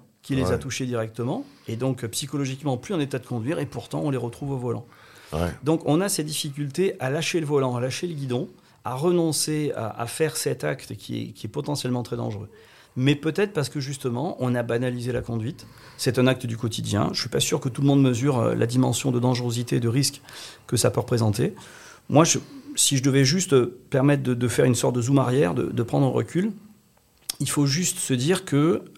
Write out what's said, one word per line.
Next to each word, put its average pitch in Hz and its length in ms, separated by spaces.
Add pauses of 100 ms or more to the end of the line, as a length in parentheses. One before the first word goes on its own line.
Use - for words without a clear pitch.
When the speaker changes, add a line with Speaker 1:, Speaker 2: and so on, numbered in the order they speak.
(220)
Speaker 1:
qui 139 140
les 131 80
Speaker 2:
Ouais. 92 100
Speaker 1:
a 117 40
touchés 127 280
directement, 120 600 (220)
et 117 80
donc, 127 300
euh, - 20
psychologiquement 135 680
plus - 160
en 160 80
état 135 180
de - 60
conduire, 123 340
et 147 60
pourtant 139 380
on 147 80
les 131 60
retrouve 120 340
au 135 60
volant. 117 280 (480)
Speaker 2:
Ouais. 82 180 (140)
Speaker 1:
Donc 156 200
on 151 140
a 196 80
ces 180 160
difficultés 151 760
à 131 80
lâcher 160 320
le 151 40
volant, 135 300
à 120 60
lâcher 131 260
le 170 60
guidon, 139 340 (380)
à 123 100
renoncer 156 800
à, 113 260
à 117 60
faire 151 300
cet - 260
acte 143 320
qui 117 260
est, 113 120
qui - 140
est - 20
potentiellement 135 540
très 120 120
dangereux. 110 320 (480)
Mais 135 200
peut-être 160 360
parce 143 160
que 147 140
justement, 135 580
on 123 160
a 120 80
banalisé 123 480
la 120 80
conduite. 117 480 (300)
C'est 120 220
un 127 60
acte 127 200
du 113 100
quotidien. 110 560
Je - 80
suis - 100
pas 139 120
sûr - 180
que 139 80
tout 123 140
le 139 60
monde 139 140
mesure, 131 380
euh, 113 160
la 113 100
dimension 127 460
de 120 80
dangerosité 123 560
et 131 60
de 117 80
risque 135 320 (460)
que 120 100
ça 107 120
peut - 120
représenter. 113 520 (540)
Moi, 151 160
je, - 160 (380)
si - 180
je 123 80
devais 139 220
juste, 175 260
euh, 120 260 (120)
permettre 139 340
de, 127 100
de 123 140
faire 139 160
une 127 120
sorte 127 200
de 123 60
zoom 135 180
arrière, 135 340
de, 131 100
de 120 200
prendre 143 240
un 123 40
recul, 160 420 (880)
il 139 80
faut 147 160
juste 165 340
se - 140
dire 151 320
que, 156 380 (140)